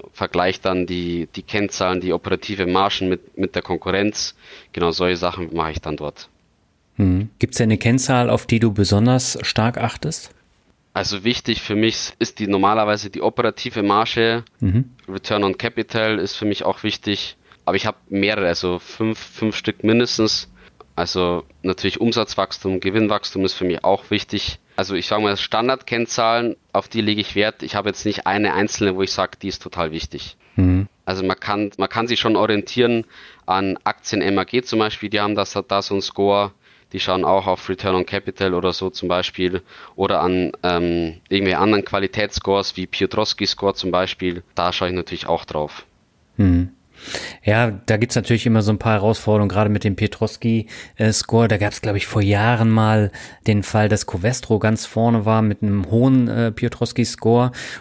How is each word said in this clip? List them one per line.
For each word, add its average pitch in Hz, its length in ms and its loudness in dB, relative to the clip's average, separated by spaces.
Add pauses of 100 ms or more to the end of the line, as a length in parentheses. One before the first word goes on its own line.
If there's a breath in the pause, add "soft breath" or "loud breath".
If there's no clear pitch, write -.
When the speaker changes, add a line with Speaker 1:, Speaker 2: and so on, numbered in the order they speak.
(120)
Speaker 1:
vergleiche 90 500 -2
dann 92 240 0
die, 87 480 -4
die 95 80 -10
Kennzahlen, 95 600 -2
die 90 100 -2
operative 92 540 -4
Margen 95 420 0
mit, - 300 -4
mit 95 160 -4
der 90 80 -2
Konkurrenz. 95 760 -2 (360 loud breath)
Genau 87 180 0
solche 90 260 0
Sachen 85 380 -4
mache 80 180 -2
ich 78 80 -10
dann 78 160 -6
dort. - 320 -12 (680)
Speaker 2:
Mhm. 95 400 2
Gibt's - 180 0
denn 113 140 2
eine 107 80 2
Kennzahl, 123 500 2
auf 113 180 0
die 113 140 2
du 113 120 4
besonders 104 680 2
stark - 380 -2
achtest? - 560 -6 (580)
Speaker 1:
Also 95 300 -4
wichtig 117 400 -2
für 104 140 -4
mich 110 420 0
ist - 220 -4
die, 104 80 -2
normalerweise 104 600 2
die - 120 -6
operative 113 640 -2
Marge. 113 580 2 (160)
Speaker 2:
Mhm. 113 280 2 (220)
Speaker 1:
Return 101 360 -2
on 95 120 2
Capital 110 600 -2
ist 92 160 -4
für - 120 -6
mich 101 180 -2
auch - 180 -2
wichtig. - 540 -4 (280 soft breath)
Aber 92 120 2
ich 104 100 -2
habe 107 100 -2 (120)
mehrere, 98 400 0
also 90 320 -2
fünf, 110 360 -4
fünf - 380 -4
Stück - 300 -4
mindestens. 113 640 0 (460 loud breath)
Also 87 480 -2 (180)
natürlich 92 380 -2
Umsatzwachstum, 104 800 -2
Gewinnwachstum 101 640 0
ist 92 100 0
für - 100 -4
mich 87 200 -2
auch 98 260 0
wichtig. - 480 -4 (160 soft breath)
Also 98 220 -2
ich 87 100 -4
sage 104 160 0
mal, 101 140 2
Standardkennzahlen, 117 1200 0 (160)
auf - 160 0
die 113 140 -2
lege 104 180 0
ich - 160 -8
Wert. 104 260 0
Ich - 140 -6
habe 101 120 -2
jetzt - 160 -4
nicht - 220 -4
eine 101 260 2
einzelne, 98 440 0
wo 98 60 0
ich 95 100 -2
sage, - 280 -4
die 98 80 -6
ist - 140 -8
total 82 300 -6
wichtig. - 440 -10 (200 soft breath)
Speaker 2:
Mhm. 92 320 4 (160)
Speaker 1:
Also 95 200 -4
man 95 140 -2
kann, 104 380 -2
man 95 120 0
kann 113 200 -2
sich 117 100 0
schon 113 160 2
orientieren 117 680 2 (420 loud breath)
an 95 380 0
Aktien - 380 -2
M 98 180 2
A 90 40 0
G 123 180 -2
zum 113 180 -2
Beispiel, 107 280 -2
die 104 120 -2
haben 104 160 0
das, 101 200 -2 (120)
da 98 140 0
so - 120 -4
einen 98 80 0
Score. 101 480 2 (420 soft breath)
Die 95 60 -6
schauen 92 260 0
auch 95 220 2
auf 92 220 0
Return 95 260 -2
on 90 100 2
Capital 98 480 -4
oder 90 200 0
so 95 180 -4
zum - 180 -6
Beispiel 90 540 -2 (320 loud breath)
oder 95 280 0
an, 90 280 2 (140)
ähm, 85 640 0
irgendwelche 95 320 2
anderen 101 240 4
Qualitätsscores 98 920 -2
wie 92 120 -6
Piotrowski-Score - 840 -2
zum 92 180 -4
Beispiel. 90 500 -2 (140)
Da 90 160 0
schaue 90 160 -2
ich 90 60 -4
natürlich 87 340 -6
auch 82 160 -2
drauf. - 420 -6 (500)
Speaker 2:
Hm. 90 340 2 (720 loud breath)
Ja, 113 260 4 (160)
da 110 100 2
gibt's 117 180 0
natürlich 117 300 2
immer 113 160 4
so 104 100 2
ein 104 80 2
paar 113 140 0
Herausforderungen, 107 560 2
gerade 104 220 2
mit 101 140 0
dem 98 120 0
Piotrowski, 110 720 -2 (300 loud breath)
äh, 110 160 4
Score. 113 360 2
Da 107 80 2
gab's, 104 240 -2
glaub 104 160 -2
ich, 98 100 -2
vor - 140 0
Jahren 110 480 4
mal 107 420 4 (360 loud breath)
den 104 160 4
Fall, 107 260 2
dass 101 160 2
Covestro 110 540 0
ganz 110 260 0
vorne 113 400 2
war 110 160 4
mit 107 220 0
einem 101 280 0
hohen, 123 380 4
äh, 113 240 0
Piotrowski-Score 120 1000 0 (280 loud breath)